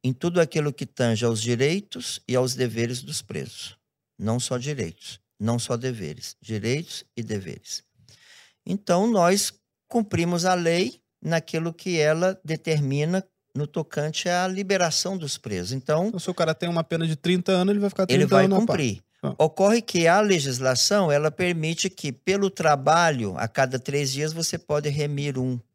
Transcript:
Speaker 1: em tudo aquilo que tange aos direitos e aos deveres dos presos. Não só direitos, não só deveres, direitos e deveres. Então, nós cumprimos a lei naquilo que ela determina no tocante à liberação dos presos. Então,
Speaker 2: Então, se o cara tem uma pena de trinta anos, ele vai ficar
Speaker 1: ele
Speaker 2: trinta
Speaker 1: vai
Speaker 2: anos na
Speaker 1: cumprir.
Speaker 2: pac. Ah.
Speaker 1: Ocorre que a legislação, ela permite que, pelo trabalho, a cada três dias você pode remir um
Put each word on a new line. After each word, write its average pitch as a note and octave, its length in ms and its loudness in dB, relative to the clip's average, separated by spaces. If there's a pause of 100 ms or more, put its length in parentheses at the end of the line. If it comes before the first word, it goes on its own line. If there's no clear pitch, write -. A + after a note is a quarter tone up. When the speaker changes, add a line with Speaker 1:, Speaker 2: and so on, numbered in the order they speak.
Speaker 1:
em C3 80 0
tudo F3 300 0
aquilo D3 320 0
que - 120 -8
tange A#2 380 0
aos A#2 180 0
direitos C#3+ 840 -2
e B2 80 -2
aos B2+ 200 0
deveres A#2+ 460 -2
dos C#3 200 -10
presos. - 560 -12 (420)
Não A2+ 200 -2
só B2 180 -4
direitos, B2 640 -8 (200)
não A#2 180 0
só A#2+ 200 -4
deveres, A2+ 640 -8
direitos A2+ 640 -6 (100)
e A#2 80 -8
deveres. G2 600 -10 (840)
Então, F#3+ 420 0
nós G3 460 2 (340)
cumprimos F3 560 0
a F#3 100 4
lei F3 460 0 (220)
naquilo E3 520 -2
que F3 240 -4
ela D#3+ 460 2
determina D#3 840 -2 (300)
no D3 100 -2
tocante D#3 600 -6
à F3+ 180 0
liberação F#3 720 0
dos D3+ 200 -6
presos. F#2 340 -6
Então, D#3 360 0
Speaker 2:
Então, G#3+ 120 -4
se - 100 -6
o F3+ 40 -4
cara D#3+ 200 0
tem E3+ 140 -4
uma E3+ 160 0
pena E3 240 -2
de D#3 80 0
trinta F3+ 380 0
anos, F#3 180 4
ele G#3 80 2
vai G3+ 100 0
ficar F#3+ 140 -2
Speaker 1:
ele F#3 160 2
Speaker 2:
trinta F#3+ 160 4
Speaker 1:
vai F#3+ 80 8
Speaker 2:
anos F#3+ 160 4
na A3+ 60 2
Speaker 1:
cumprir. C#3 300 0
Speaker 2:
pac. - 80 -18 (200)
Ah. C#3 140 -4
Speaker 1:
Ocorre G3 440 4
que F3 240 0
a F3 140 8
legislação, C#3+ 920 2
ela D3 220 2
permite E3 580 -2
que, D#3 220 -6
pelo G3 380 0
trabalho, D3 880 2
a G#2 100 -2
cada B2+ 320 0
três C#3+ 320 -2
dias D3+ 220 -4
você E3 240 -4
pode D3+ 320 -2
remir C#3+ 500 -2
um B2+ 180 -2 (180)